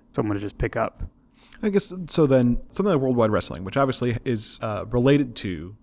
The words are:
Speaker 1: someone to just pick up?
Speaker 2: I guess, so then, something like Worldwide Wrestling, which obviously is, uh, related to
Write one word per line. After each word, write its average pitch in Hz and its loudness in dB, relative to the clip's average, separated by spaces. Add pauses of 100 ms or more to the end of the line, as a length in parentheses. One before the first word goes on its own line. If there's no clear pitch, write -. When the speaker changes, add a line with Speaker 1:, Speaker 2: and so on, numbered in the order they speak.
(120)
Speaker 1:
someone 107 -2
to 101 -6
just 101 -10
pick - -4
up? - -4 (580)
Speaker 2:
I 214 0
guess, 196 0 (160)
so 160 4
then, 123 4 (140)
something 196 0
like 139 2
Worldwide 120 2
Wrestling, 92 -2
which 95 -10
obviously 127 0
is, 113 -4
uh, 104 -6
related 127 4
to 90 -8